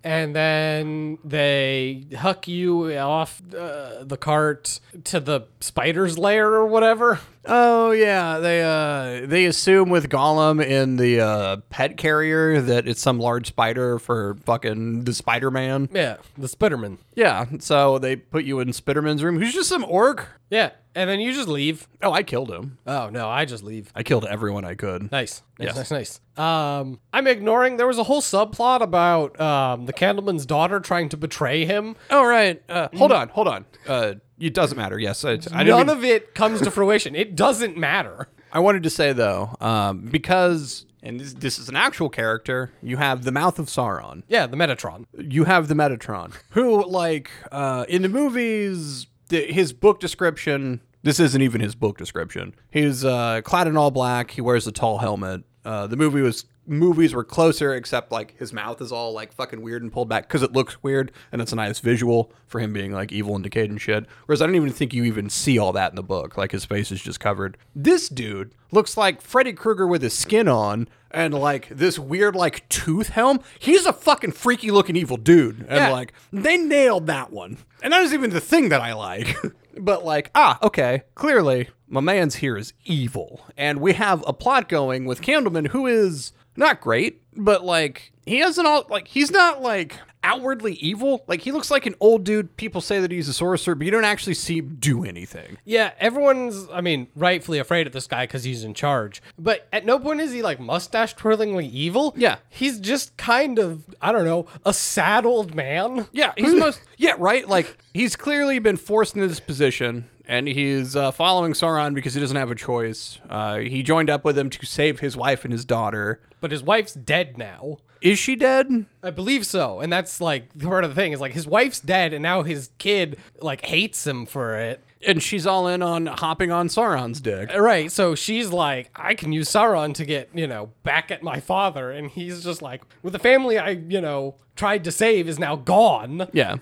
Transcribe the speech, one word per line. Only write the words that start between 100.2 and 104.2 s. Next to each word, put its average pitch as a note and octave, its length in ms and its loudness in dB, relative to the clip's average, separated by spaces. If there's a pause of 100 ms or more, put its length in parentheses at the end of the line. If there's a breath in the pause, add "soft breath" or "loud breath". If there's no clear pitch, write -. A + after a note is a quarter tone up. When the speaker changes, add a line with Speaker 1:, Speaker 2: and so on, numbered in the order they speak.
Speaker 1:
is D4+ 120 -4
he, A#3+ 100 -6
like, D3 180 -4
mustache F3+ 560 -2
twirlingly G#3 540 0
evil. E3+ 460 0
Speaker 2:
Yeah. A3+ 200 4 (120)
Speaker 1:
He's B3+ 320 -4
just A#3+ 360 -4
kind B3 420 2
of, E3 240 -2 (180)
I F#3 120 0
don't G#3 120 2